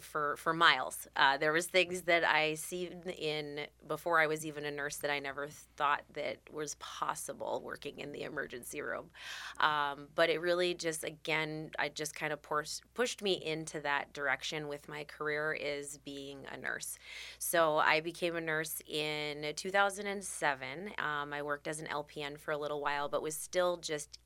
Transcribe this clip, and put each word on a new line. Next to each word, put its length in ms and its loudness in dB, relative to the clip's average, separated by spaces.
for, 340 0
for 160 2
miles. 640 6
Uh, 220 8
there 160 4
was 140 4
things 340 4
that 200 6
I 300 6
seen 500 -6
in 440 -4
before 320 4
I 60 8
was 180 0
even 220 -6
a 40 -2
nurse 280 -4
that 120 0
I 100 0
never 280 -4
thought 540 -2
that 240 -4
was 220 -6
possible 920 -4
working 340 -10
in 140 -8
the 120 -8
emergency 580 -8
room. 260 -6
Um, 560 2
but 140 8
it 140 2
really 320 4
just, 280 -2
again, 760 -2
I 100 0
just 260 -6
kind 160 -2
of 120 -4
pors-, 400 -2
pushed 300 -2
me 200 0
into 380 -4
that 320 0
direction 560 -2
with 180 -10
my 180 -10
career 500 -2
is 500 -4
being 480 -10
a 60 -10
nurse. 400 -6
So 400 4
I 220 6
became 360 -2
a 60 -2
nurse 440 -2
in 680 -2
two 140 -4
thousand 380 2
and 140 -4
seven. 760 -2
Um, 340 -2
I 80 -2
worked 280 -4
as 120 -4
an 60 -8
L 180 -2
P 180 -10
N 140 -6
for 140 -8
a 80 0
little 240 -2
while, 260 0
but 140 0
was 120 -2
still 440 0
just 480 -6